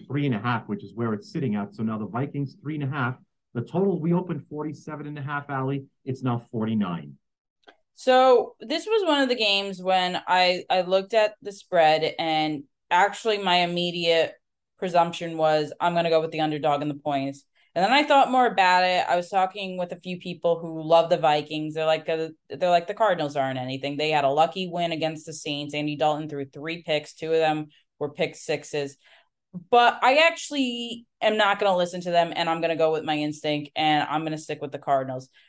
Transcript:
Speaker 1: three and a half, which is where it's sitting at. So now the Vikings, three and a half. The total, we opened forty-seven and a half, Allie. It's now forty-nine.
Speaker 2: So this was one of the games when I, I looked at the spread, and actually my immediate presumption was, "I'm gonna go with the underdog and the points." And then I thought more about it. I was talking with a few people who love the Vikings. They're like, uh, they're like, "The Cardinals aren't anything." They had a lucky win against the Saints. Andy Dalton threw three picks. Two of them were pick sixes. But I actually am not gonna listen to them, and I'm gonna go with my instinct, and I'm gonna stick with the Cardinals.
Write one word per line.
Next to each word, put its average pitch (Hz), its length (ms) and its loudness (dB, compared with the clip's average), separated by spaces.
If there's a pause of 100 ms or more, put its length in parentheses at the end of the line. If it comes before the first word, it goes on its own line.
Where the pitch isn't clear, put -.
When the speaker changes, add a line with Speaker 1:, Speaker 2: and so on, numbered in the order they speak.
Speaker 1:
three 143 180 -2
and 131 80 0
a 104 60 -2
half, 117 280 -4
which 101 160 -6
is 95 120 -18
where 113 180 -2
it's - 180 -8
sitting 104 240 -2
at. 101 200 -6
So 117 80 -6
now 110 160 -4
the 104 80 -6
Vikings, 139 520 -6
three 156 160 -8
and 143 100 -6
a - 20 -4
half. 131 300 -4 (360)
The 117 100 -6
total, 180 360 0
we 165 140 0
opened 170 340 -4
forty-seven 147 600 -10
and 147 100 -12
a 143 40 -10
half, 143 280 -8
Allie. 135 360 -4 (200)
It's 131 160 -8
now 120 160 -2
forty-nine. 101 760 -4 (840)
Speaker 2:
So 254 640 4
this 311 260 -6
was 427 180 2
one 294 180 2
of 262 80 2
the 247 60 0
games 196 460 -2
when 180 460 0
I, 180 420 2
I 185 120 2
looked 190 340 0
at 214 260 4
the 202 100 -12
spread, 156 680 2
and 156 460 -2 (260)
actually 202 480 2
my 180 220 2
immediate 175 720 0 (440)
presumption 170 600 0
was, 156 420 2
"I'm 175 160 0
gonna 170 160 2
go 160 100 4
with 160 80 -4
the 156 120 -4
underdog 147 420 0
and 151 80 -2
the 139 40 -8
points." 139 500 -4 (280)
And 170 100 2
then 214 80 2
I 285 120 4
thought 277 260 6
more 254 160 4
about 185 380 4
it. 180 240 2
I 175 80 2
was 175 140 -2
talking 190 480 -2
with 175 140 -6
a 180 80 -10
few 180 200 -10
people 170 400 -2
who 160 240 -8
love 165 260 6
the 175 80 4
Vikings. 151 560 0
They're 160 120 -4
like, 160 240 0
uh, 160 180 -2 (220)
they're 180 200 -2
like, 175 160 4
"The 208 80 -6
Cardinals 170 420 0
aren't 135 220 -2
anything." 135 400 -6
They 151 140 0
had 143 140 4
a 135 40 4
lucky 170 420 2
win 170 200 -2
against 156 340 -4
the 156 80 -12
Saints. 143 400 -8
Andy 147 220 -4
Dalton 151 340 0
threw 143 160 -8
three 160 380 -10
picks. 151 320 -4
Two 160 160 -6
of 160 80 2
them 156 300 0 (280)
were 147 140 -6
pick 151 240 -4
sixes. 143 640 -6 (720)
But 240 320 6
I 294 240 6
actually 240 800 -4 (160)
am 214 160 2
not 202 220 2
gonna 196 160 4
listen 180 260 -2
to 175 100 -6
them, 170 240 4
and 170 140 -2
I'm 165 120 -2
gonna 165 140 0
go 160 160 2
with 156 120 -2
my 156 140 -2
instinct, 151 580 -4
and 151 320 2
I'm 151 160 -2
gonna 156 140 -6
stick 151 240 -10
with 143 100 -10
the 139 60 -10
Cardinals. 131 520 -2 (180)